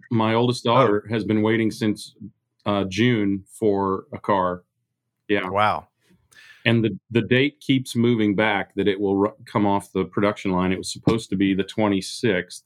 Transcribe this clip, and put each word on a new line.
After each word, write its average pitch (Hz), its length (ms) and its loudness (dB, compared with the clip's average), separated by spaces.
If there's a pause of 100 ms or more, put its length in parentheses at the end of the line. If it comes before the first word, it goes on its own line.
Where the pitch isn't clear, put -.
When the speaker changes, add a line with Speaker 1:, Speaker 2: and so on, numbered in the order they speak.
(120)
Speaker 1:
My 113 220 2
oldest 120 320 0
Speaker 2:
Oh. 120 60 2
Speaker 1:
daughter 107 380 2
has 107 140 -2
been 107 180 0
waiting 110 300 2
since, - 420 -4 (520)
uh, 101 180 0
June 101 580 0 (160)
for 98 540 0
a 95 60 -10
car. 90 440 -2 (680)
Yeah. 101 200 -2
Speaker 2:
Wow. 95 400 0 (760)
Speaker 1:
And 117 200 2
the, 120 120 -2 (140)
the 117 120 2
date 131 360 0
keeps 131 380 -4
moving 113 400 2
back 101 400 0
that 98 100 0
it 98 140 0
will 98 160 0
ru-, 101 180 2 (100)
come 101 220 0
off 98 260 -2
the 95 120 0
production 101 480 -2
line. 90 180 0
It 92 80 -2
was 92 140 -10
supposed - 380 -2
to 101 60 -4
be 98 180 2
the 95 100 -2
twenty-sixth, 101 1000 -2